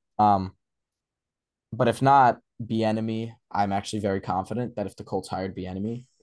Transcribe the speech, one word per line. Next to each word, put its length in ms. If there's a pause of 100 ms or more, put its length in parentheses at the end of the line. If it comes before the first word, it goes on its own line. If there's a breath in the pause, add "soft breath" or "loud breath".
(200)
Um, 360 (1160)
but 160
if 140
not, 380 (220)
Bieniemy, 720 (180)
I'm 200
actually 280
very 220
confident 540
that 100
if 100
the 80
Colts 260
hired 260
Bieniemy, 500 (180)